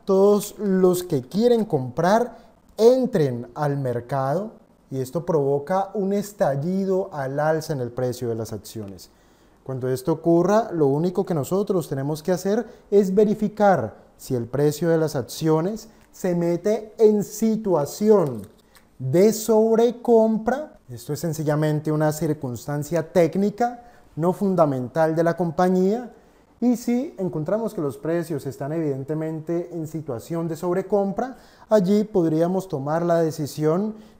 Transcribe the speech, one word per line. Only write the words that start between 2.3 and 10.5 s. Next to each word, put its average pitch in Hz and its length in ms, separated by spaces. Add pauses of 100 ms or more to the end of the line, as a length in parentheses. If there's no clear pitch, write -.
entren 190 760
al 147 240
mercado 135 720 (400)
y 131 100
esto 156 240
provoca 147 680
un 196 200
estallido 190 1000
al 139 280
alza 156 340
en 135 80
el 120 100
precio 127 380
de 113 60
las 110 180
acciones. 98 560 (540)
Cuando 127 260
esto 131 240
ocurra, 175 580